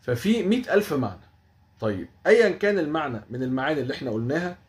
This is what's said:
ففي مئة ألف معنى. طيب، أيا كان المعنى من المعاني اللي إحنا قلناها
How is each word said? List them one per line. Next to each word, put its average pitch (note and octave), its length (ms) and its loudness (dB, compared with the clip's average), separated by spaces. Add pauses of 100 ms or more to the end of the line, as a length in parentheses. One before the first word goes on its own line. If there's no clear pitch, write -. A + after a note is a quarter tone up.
ففي G3 420 0
مئة A3+ 300 0
ألف G#3 200 2
معنى. A2+ 280 -2 (580)
طيب، G#2 280 -4 (200)
أيا A3 220 6
كان G3+ 300 0
المعنى D3+ 500 -4
من B2 140 -6
المعاني C3 380 -2
اللي B2+ 120 -4
إحنا B2+ 180 -6
قلناها C#3+ 460 -2 (120)